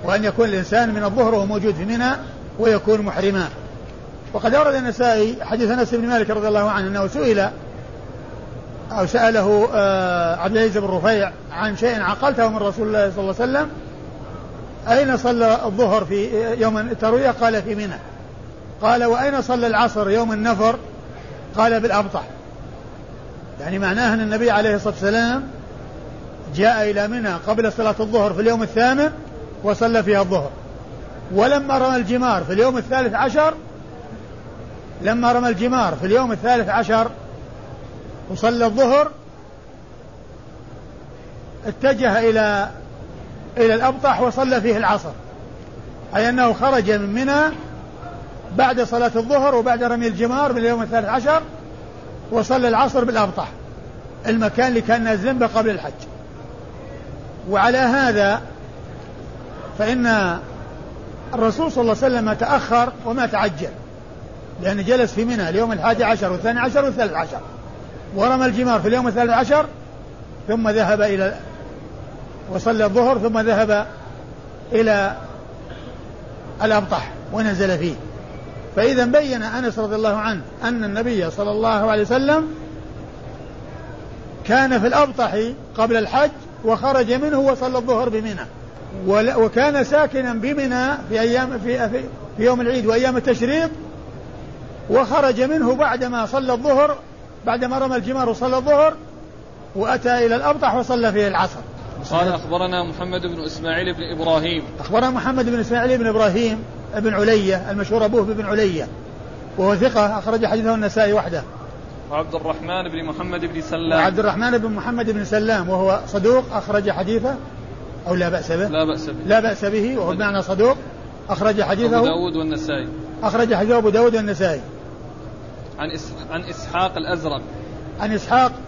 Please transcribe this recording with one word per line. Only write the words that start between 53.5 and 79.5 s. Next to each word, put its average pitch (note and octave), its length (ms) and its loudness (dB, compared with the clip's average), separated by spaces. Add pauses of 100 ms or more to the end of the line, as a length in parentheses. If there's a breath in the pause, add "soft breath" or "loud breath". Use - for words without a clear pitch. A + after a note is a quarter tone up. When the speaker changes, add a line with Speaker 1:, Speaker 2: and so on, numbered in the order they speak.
Speaker 1:
المكان A3+ 420 2
اللي A#3 120 4
كان A3+ 240 2
نازل A3+ 300 2
به A#3+ 120 2
قبل A3 240 2
الحج. F3+ 220 -6 (1600)
وعلى G#3+ 280 4
هذا A#3 600 4 (1400)
فإن G#3+ 600 2 (960)
الرسول A#3 380 2
صلى A#3+ 100 2
الله A3+ 200 4
عليه C4 120 4
وسلم G#3+ 180 0
تأخر A#3+ 600 2 (140)
وما A#3+ 200 0
تعجل، F#3 420 -2 (960)
لأنه G3 200 -2
جلس A#3 300 4
في A3 120 0
منى A3 240 0
اليوم A3 240 0
الحادي A3+ 320 2
عشر G#3 280 2
والثاني A3+ 280 -2
عشر C4 240 2
والثالث A3 280 0
عشر، D#3+ 280 -4 (760)
ورمى B3+ 300 4
الجمار A#3+ 340 2
في F3+ 80 0
اليوم B3 200 2
الثالث A#3 220 2
عشر C4 360 4 (840)
ثم A3 200 2
ذهب G#3 340 4
إلى، G3 320 2 (1160)
وصلى G#3+ 320 2
الظهر A#3+ 340 4
ثم A3 200 2
ذهب G#3+ 480 4 (840)
إلى G#3 440 4 (1500)
الأبطح G#3 480 0 (220)
ونزل G3 460 0
فيه. D#3 160 -2 (800)
فإذا B3 280 4
بين B3+ 380 4
أنس A3+ 360 -2